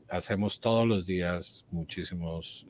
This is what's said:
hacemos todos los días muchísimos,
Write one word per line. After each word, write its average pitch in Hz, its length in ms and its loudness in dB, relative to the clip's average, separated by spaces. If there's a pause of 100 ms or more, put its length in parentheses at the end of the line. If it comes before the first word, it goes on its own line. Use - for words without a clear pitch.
hacemos 98 500 0
todos 117 260 4
los 98 220 2
días 90 640 -2
muchísimos, 82 1000 -6